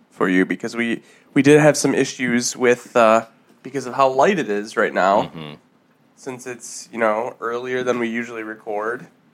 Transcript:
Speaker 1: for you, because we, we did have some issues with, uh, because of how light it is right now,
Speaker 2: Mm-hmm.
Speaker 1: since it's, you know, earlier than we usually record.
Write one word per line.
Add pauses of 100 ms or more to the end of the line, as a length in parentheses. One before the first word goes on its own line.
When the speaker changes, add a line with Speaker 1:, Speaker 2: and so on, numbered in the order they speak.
(100)
Speaker 1:
for
you,
because
we, (320)
we
did
have
some
issues
with,
uh, (360)
because
of
how
light
it
is
right
now,
Speaker 2:
Mm-hmm. (600)
Speaker 1:
since
it's,
you
know,
earlier
than
we
usually
record. (280)